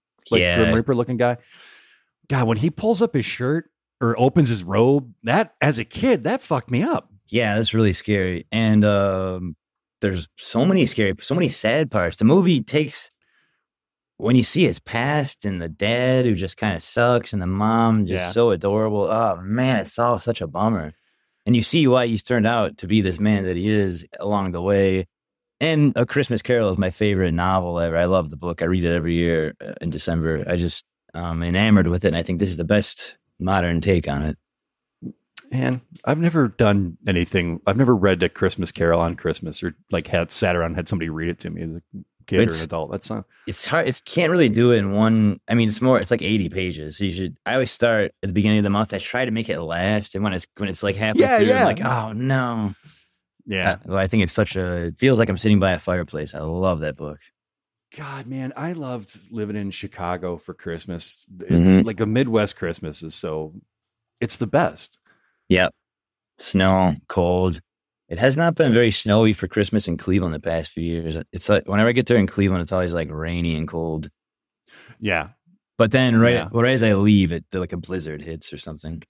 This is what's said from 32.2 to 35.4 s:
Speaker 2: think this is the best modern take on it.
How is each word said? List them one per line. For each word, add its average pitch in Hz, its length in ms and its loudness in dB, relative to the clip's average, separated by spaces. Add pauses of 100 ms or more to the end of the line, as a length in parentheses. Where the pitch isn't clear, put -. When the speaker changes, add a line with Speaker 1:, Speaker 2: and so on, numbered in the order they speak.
Speaker 2:
think 87 180 -4
this 98 100 0
is 85 80 -6
the 85 60 -4
best - 520 -2 (220)
modern 87 420 0
take 87 280 2
on 71 140 -4
it. 76 160 -4 (1120)